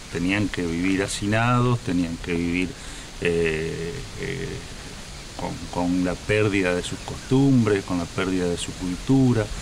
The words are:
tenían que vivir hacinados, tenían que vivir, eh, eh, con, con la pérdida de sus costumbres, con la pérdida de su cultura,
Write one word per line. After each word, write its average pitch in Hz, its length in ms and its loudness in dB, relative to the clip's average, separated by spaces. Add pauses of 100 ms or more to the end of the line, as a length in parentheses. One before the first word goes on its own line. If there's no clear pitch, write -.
(120)
tenían 92 380 0
que 90 140 -2
vivir 90 400 0
hacinados, 120 800 2
tenían 87 360 -2
que 87 160 -4
vivir, 85 360 0 (520)
eh, 82 720 0 (260)
eh, 87 380 -6 (800)
con, 90 140 -4 (180)
con 90 320 0
la 90 120 0
pérdida 101 580 2
de 87 80 0
sus - 180 -6
costumbres, 123 840 4
con 90 140 -2
la 85 60 -2
pérdida 92 420 0
de 87 100 0
su - 160 -6
cultura, 110 720 2 (160)